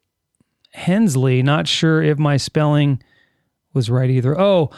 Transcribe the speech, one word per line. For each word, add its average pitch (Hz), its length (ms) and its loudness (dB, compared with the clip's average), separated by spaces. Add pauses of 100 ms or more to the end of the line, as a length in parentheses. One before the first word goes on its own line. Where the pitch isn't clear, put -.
(720)
Hensley, 135 720 0
not 147 240 0
sure 160 340 0
if 151 160 0
my 143 200 0
spelling 147 680 0 (680)
was 127 160 -2
right 127 200 0
either." 131 300 0
Oh, 190 380 0